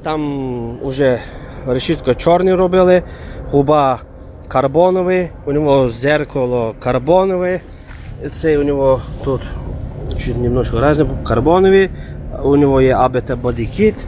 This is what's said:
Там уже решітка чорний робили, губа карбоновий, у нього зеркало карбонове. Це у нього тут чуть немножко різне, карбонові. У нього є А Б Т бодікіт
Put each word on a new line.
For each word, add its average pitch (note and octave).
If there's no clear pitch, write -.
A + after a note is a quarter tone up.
Там C3+
уже C3
решітка C3
чорний F3+
робили, F3+
губа C#3+
карбоновий, F3+
у C#3+
нього C#3
зеркало B2
карбонове. F3+
Це D#3
у C#3+
нього C#3
тут C3+
чуть A#2+
немножко A#2+
різне, D3+
карбонові. F#3
У C#3+
нього C#3
є C3
А B2
Б B2+
Т B2+
бодікіт B2